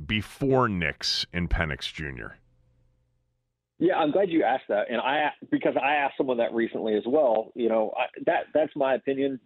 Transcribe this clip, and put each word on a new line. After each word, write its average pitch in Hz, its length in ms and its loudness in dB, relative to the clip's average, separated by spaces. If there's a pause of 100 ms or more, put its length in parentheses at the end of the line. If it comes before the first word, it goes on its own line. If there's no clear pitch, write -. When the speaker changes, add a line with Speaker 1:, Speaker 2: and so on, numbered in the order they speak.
Speaker 1:
before 123 600 0
Nix 85 640 -2
and 87 180 -2
Penix 76 420 -2
Junior? 64 460 -12 (1400)
Speaker 2:
Yeah, 165 160 2
I'm 151 160 0
glad 190 180 2
you 160 140 2
asked 120 240 0
that, 104 200 0
and 117 120 -2
I, 143 320 0 (180)
because 143 320 0
I 143 140 2
asked 139 200 0
someone 127 220 0
that 113 160 0
recently 113 400 -2
as 104 140 2
well. 120 480 2
You 117 120 0
know, 110 300 0
I, 127 60 0 (220)
that, 165 180 0 (100)
that's 151 220 2
my 135 180 2
opinion, 135 520 -2